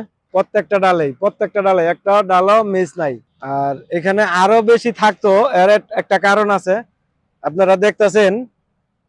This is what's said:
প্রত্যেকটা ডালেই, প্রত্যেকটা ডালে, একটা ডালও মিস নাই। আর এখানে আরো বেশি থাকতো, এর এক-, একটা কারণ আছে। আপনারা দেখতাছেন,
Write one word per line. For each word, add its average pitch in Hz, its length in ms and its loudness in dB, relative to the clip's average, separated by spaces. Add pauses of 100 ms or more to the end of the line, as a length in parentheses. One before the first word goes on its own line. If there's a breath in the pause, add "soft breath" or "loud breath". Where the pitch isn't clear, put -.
(320)
প্রত্যেকটা 190 460 -2
ডালেই, 175 340 0
প্রত্যেকটা 202 500 -4
ডালে, 190 240 0
একটা 202 360 0
ডালও 190 400 2
মিস 185 340 -4
নাই। 139 240 -6 (200)
আর 139 340 -4 (160)
এখানে 190 320 -2
আরো 196 400 2
বেশি 233 300 0
থাকতো, 214 580 0
এর 185 180 2
এক-, 208 240 0
একটা 190 260 -2
কারণ 202 320 0
আছে। 196 320 -2 (600)
আপনারা 185 340 0
দেখতাছেন, 208 720 0 (640)